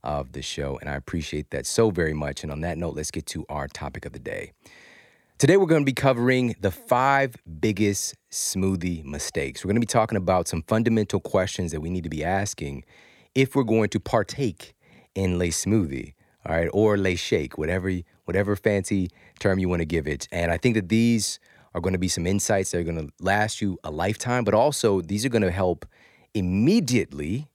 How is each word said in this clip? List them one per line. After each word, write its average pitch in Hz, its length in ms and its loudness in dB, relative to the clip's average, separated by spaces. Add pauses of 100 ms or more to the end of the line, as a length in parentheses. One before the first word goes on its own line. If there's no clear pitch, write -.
of 71 300 -6
the 71 100 -10
show. 69 400 -6
And 69 80 -8
I 71 60 -4
appreciate 76 520 -6
that 69 160 -6
so 113 240 2
very 85 240 0
much. 76 300 -6
And 76 100 -6
on 73 80 -8
that 85 160 -4
note, 82 180 -4
let's 76 160 -6
get 80 180 -8
to - 200 -8
our 73 200 -6
topic - 360 -10
of - 80 -12
the - 60 -14
day. - 340 -10 (840)
Today, 160 180 8
we're 196 80 6
gonna 156 180 4
be 135 120 2
covering 127 680 2
the 98 100 2
five 135 680 2 (220)
biggest 101 560 0 (160)
smoothie 90 720 -2
mistakes. 71 600 -6
We're 90 60 -2
gonna 113 100 4
be 117 60 0
talking 110 320 0
about 90 280 2
some 80 220 -4
fundamental 110 520 2
questions 92 520 -2
that 80 80 -6
we 80 80 -6
need 90 160 -4
to 80 60 -6
be 76 120 -6
asking 92 640 -4 (500)
if 131 220 2
we're 139 60 4
going 110 260 2
to 110 100 -2
partake - 760 -2 (400)
in 92 240 0
lay 87 100 2
smoothie, 82 640 0 (320)
all 80 100 -2
right, 82 200 2
or 104 240 4
lay 95 160 2
shake, 80 420 -2
whatever, 90 340 -2 (360)
whatever 98 300 0
fancy 98 520 0 (300)
term 95 200 2
you 90 120 0
wanna 85 160 0
give 78 200 -2
it. 73 240 -4
And 85 220 -2
I 85 60 -2
think 123 160 2
that 95 160 0
these 113 500 2 (340)
are 85 60 -4
gonna 95 160 0
be 90 120 0
some 85 180 -2
insights 98 460 0
that 90 80 -2
are 85 40 -2
gonna 82 240 -4 (120)
last 104 420 0
you 98 200 -2
a 78 80 -8
lifetime, 110 540 -2
but 101 80 2
also 110 480 4
these 98 240 -4
are 135 60 0
gonna 104 200 2
help 90 360 -2 (480)
immediately 110 1200 0